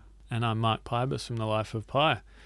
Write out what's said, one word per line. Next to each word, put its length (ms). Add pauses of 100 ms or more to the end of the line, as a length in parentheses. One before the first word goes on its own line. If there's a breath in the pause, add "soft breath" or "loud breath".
(300)
And 160
I'm 120
Mark 260
Pybus 420
from 100
The 80
Life 300
of 120
Pi. 340 (260 soft breath)